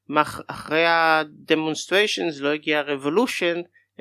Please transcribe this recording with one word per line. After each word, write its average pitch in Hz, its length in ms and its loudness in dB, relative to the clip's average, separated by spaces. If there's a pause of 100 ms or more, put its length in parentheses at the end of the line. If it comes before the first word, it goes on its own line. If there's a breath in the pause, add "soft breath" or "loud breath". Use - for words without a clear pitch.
מאח-, 147 380 0
אחרי 160 380 -2
ה-demonstrations 160 1600 0
לא 143 80 0
הגיע 151 320 -2
revolution, 160 760 0 (440 soft breath)